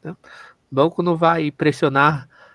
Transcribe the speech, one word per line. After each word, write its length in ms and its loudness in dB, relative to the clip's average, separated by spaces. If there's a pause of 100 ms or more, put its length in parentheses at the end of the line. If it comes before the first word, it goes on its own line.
né? 100 -14 (560)
O 40 -12
banco 280 0
não 140 -2
vai 340 0
pressionar 800 0 (260)